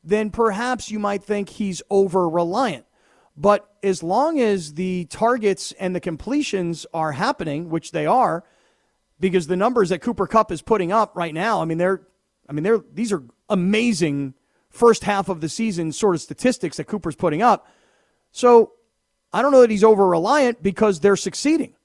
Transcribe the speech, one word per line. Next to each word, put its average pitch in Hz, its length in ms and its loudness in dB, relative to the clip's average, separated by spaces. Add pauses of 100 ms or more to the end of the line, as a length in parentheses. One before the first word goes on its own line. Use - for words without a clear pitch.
then 214 260 -2
perhaps 226 600 -2
you 214 80 -6
might 202 240 -4
think 208 280 -4
he's 190 400 -6
over-reliant. 180 960 0 (500)
But 202 320 0 (140)
as 190 200 -2
long 262 380 0
as 190 340 -2
the 180 320 -4
targets 220 680 -2
and 185 220 -6
the 175 60 -4
completions 185 920 -4
are 160 180 -2
happening, 165 560 -4
which 160 220 -6
they 151 160 -4
are, 175 380 0 (760)
because 175 280 0
the 180 80 0
numbers 208 340 0
that 180 100 -2
Cooper 196 260 -4
Kupp 214 240 2
is 165 120 -6
putting 190 300 -2
up 214 240 0
right 170 180 -6
now, 190 260 -2
I 160 60 -4
mean, 160 100 -2
they're, 185 240 -2 (480)
I 139 40 -14
mean, 151 100 -6
they're, 214 200 0 (120)
these 208 180 -4
are 147 100 -4 (280)
amazing 175 840 0 (380)
first - 340 4
half 196 240 -2
of 170 140 -6
the 160 60 -6
season 175 440 -4
sort 196 220 0
of 156 80 -6
statistics - 560 -4
that - 60 -10
Cooper's 175 320 -8
putting 170 260 -2
up. 233 240 2 (640)
So 240 420 6 (600)
I 208 100 0
don't 277 100 2
know 262 80 8
that 233 100 8
he's 208 140 2
over-reliant 220 760 4
because 190 380 0
they're 196 160 4
succeeding. 294 580 -2 (100)